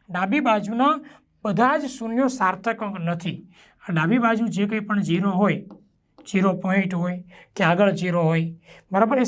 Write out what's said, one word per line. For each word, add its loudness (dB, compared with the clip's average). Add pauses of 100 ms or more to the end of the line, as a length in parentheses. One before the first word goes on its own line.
ડાબી 0
બાજુના 2 (520)
બધા 2
જ -6
શૂન્યો -2 (100)
સાર્થક -2
અંક -8
નથી. -4 (460)
આ -8
ડાબી 2
બાજુ 2
જે 0
કંઈ -4
પણ 0
ઝીરો 2
હોય, 2 (680)
ઝીરો 2 (100)
પોઇન્ટ 0
હોય -4 (380)
કે 2
આગળ 4 (100)
ઝીરો 0
હોય, 0 (440)
બરાબર, 2
એ 0